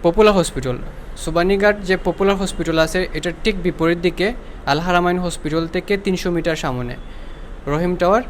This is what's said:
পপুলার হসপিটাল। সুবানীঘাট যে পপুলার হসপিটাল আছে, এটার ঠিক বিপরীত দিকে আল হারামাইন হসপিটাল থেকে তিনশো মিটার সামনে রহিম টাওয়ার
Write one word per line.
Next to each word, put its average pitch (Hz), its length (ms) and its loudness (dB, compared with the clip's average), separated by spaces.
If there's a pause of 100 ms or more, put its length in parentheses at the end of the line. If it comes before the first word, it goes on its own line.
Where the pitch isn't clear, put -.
পপুলার 202 300 6
হসপিটাল। 131 440 0 (400)
সুবানীঘাট 196 640 2
যে 185 200 2
পপুলার 196 320 2
হসপিটাল 165 440 -2
আছে, 170 340 2
এটার 170 200 -4 (100)
ঠিক 220 200 2
বিপরীত 165 340 2
দিকে 180 360 0 (320)
আল 139 140 2
হারামাইন 175 400 2
হসপিটাল 165 480 -2
থেকে 180 300 -2
তিনশো 190 340 -2
মিটার 165 240 0
সামনে 127 400 -4 (720)
রহিম 175 280 0
টাওয়ার 180 340 4